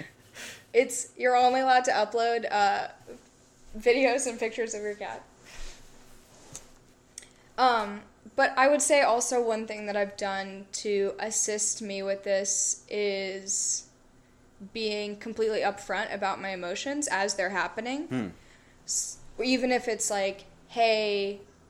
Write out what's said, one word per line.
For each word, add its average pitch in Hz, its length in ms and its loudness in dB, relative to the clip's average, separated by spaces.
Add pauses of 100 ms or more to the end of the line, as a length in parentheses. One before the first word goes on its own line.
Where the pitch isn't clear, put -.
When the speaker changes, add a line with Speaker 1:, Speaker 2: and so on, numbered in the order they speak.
(720)
Speaker 1:
It's, - 440 0
you're 247 200 4
only 254 240 6
allowed 254 260 4
to 262 40 4
upload, 226 600 0
uh, 202 360 2 (920)
videos 247 520 4
and 226 100 -6
pictures 226 360 -4
of 208 80 -8
your 208 120 -6
cat. 190 300 -12 (2250)
Um, 214 460 4 (340)
but 277 200 4
I 262 120 8
would 294 140 6
say 285 200 6
also 240 400 4
one 226 240 0
thing 214 200 -8
that 202 100 -2
I've 202 200 -2
done 196 560 -6
to 196 460 0
assist 214 640 -2
me 196 200 -6
with 196 220 -4
this - 640 0
is 196 1000 -2 (840)
being 208 440 -4
completely 214 440 -2
upfront 196 540 -4
about 196 260 -2
my 190 100 -6
emotions 190 600 -4
as 196 240 0
they're 190 160 -2
happening. 220 540 -4
Speaker 2:
Hmm. 117 220 -4 (580)
Speaker 1:
S-, - 340 -6 (240)
even 254 300 2
if 247 160 0
it's 214 220 -2
like, 196 340 -2 (240)
"Hey, 208 720 2 (300)